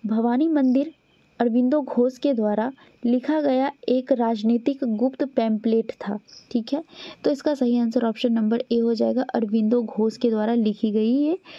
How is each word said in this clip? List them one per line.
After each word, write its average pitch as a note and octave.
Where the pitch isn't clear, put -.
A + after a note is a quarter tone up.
भवानी A#3
मंदिर C#4+
अरविंदो B3
घोष B3+
के C#4+
द्वारा G#3+
लिखा B3+
गया C4+
एक B3+
राजनीतिक A#3
गुप्त B3
पैम्फलेट A3+
था। G#3
ठीक A#3
है, D#4+
तो D4
इसका D4
सही B3
आंसर A#3
ऑप्शन A3+
नंबर A3+
ए A#3
हो A#3
जाएगा। A3+
अरविंदो A3+
घोष A3
के A#3+
द्वारा G#3+
लिखी G#3+
गई A3
ये D4